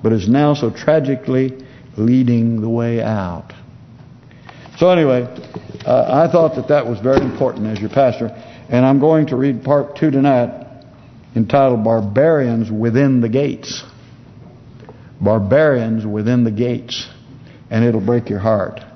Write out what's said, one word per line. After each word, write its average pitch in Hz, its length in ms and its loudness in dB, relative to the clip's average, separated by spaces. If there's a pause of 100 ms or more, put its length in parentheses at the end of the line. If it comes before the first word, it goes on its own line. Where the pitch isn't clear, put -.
but 110 80 2
is 101 160 0
now 147 260 4
so 127 160 -2
tragically 131 960 -2 (300)
leading 117 640 2
the 110 100 -4
way 117 320 -2
out." 98 520 -6 (1200)
So 175 120 4
anyway, 135 380 2 (580)
uh, 127 420 2
I - 40 -2
thought 165 240 2
that 123 140 -8
that 143 180 2
was 117 120 -4
very 131 220 2
important 127 460 -4
as 107 120 -6
your 104 100 -6
pastor, 117 420 0 (380)
and 123 160 2
I'm 135 140 4
going 156 280 4
to 135 80 -4
read 127 280 -2
part 139 340 0
two 156 140 2
tonight, 131 540 0 (680)
entitled 123 480 2
Barbarians 113 880 0
Within 120 480 0
the 117 100 0
Gates. 131 540 -4 (1400)
Barbarians 113 840 0
Within 107 400 0
the 113 60 -2
Gates. 120 580 -6 (600)
And 113 140 0
it'll 117 160 2
break 117 300 -2
your 104 100 -4
heart. 104 400 -2 (160)